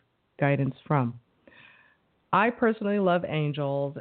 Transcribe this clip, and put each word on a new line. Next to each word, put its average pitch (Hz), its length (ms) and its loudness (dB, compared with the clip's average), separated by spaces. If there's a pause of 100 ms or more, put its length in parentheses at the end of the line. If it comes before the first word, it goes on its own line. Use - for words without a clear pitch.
(400)
guidance 139 340 2 (120)
from. 127 260 2 (1200)
I 208 180 2
personally 220 480 0
love 180 280 2
angels 143 760 -2